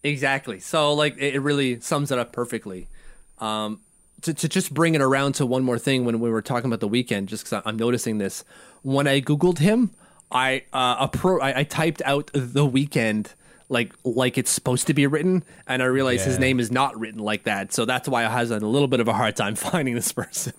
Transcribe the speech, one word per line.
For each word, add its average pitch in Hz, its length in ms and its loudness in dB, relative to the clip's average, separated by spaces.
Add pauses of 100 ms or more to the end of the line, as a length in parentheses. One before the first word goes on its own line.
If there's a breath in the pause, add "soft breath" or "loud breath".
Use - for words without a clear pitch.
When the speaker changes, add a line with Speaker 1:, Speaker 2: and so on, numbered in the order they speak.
Speaker 1:
Exactly. 135 560 -2
So, 147 340 0
like, 147 240 2
it, 139 180 -2
it 143 60 2
really 135 380 0
sums 143 320 -2
it 127 60 0
up 120 160 -4
perfectly. 107 540 -8 (520 soft breath)
Um, 107 420 -4 (400)
to, 165 120 -2
to 160 160 -4
just 185 240 -2
bring 160 220 4
it 143 60 4
around 135 320 2
to 143 120 0
one 131 180 0
more 120 140 0
thing 127 280 2
when 117 140 0
we 117 120 0
were 110 100 0
talking 123 300 -2
about 113 80 -2
the 107 80 -2
weekend, 107 420 -2
just 110 160 -10
'cause 104 200 -4
I, 107 40 -2
I'm 110 80 -6
noticing 113 400 0
this. 101 260 -4 (380 loud breath)
When 139 260 0
I 139 140 4
Googled 151 380 2
him, 214 320 4 (400 loud breath)
I, 131 320 0 (100)
uh, 127 340 2
appro-, 180 340 0
I, 135 180 0
I 143 40 2
typed 160 400 -2
out 143 300 0
the 135 320 2
weekend 123 680 0 (360 soft breath)
like, 120 240 0 (100)
like 127 340 2
it's 127 140 -2
supposed - 360 0
to 160 60 2
be 143 140 4
written, 170 360 0 (240 loud breath)
and 127 160 0
I - 20 2
realized 127 400 2
his 131 100 0
Speaker 2:
Yeah. 123 60 -2
Speaker 1:
name 131 180 4
is 113 120 -2
not 127 280 0
written 110 200 -8
like 107 240 -2
that. 98 300 -2
So 113 120 0
that's 127 220 -2
why 120 180 2
I 110 40 2
has 120 220 0
a 110 80 -2
little 127 280 2
bit 127 120 2
of 113 80 2
a 113 60 2
hard 107 220 0
time 107 200 -2
<laughs> - 140 -6
finding 139 260 0
this - 160 -2
person. - 480 -6